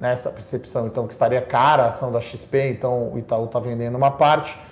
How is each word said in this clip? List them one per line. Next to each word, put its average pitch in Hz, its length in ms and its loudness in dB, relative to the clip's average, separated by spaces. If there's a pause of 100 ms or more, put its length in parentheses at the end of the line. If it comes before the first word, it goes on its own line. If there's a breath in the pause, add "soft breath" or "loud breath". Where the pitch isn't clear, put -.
nessa 123 300 -2
percepção, 117 560 -6
então, 110 220 -4
que - 40 -12
estaria 123 300 2
cara 135 400 4
a 117 60 4
ação 120 240 -4
da 117 80 0
X - 240 -10
P, 135 260 0
então 120 420 -2
o 120 60 -6
Itaú 113 300 -2
tá 123 100 -4
vendendo 120 380 -4
uma 135 160 4
parte. 151 440 2 (160 loud breath)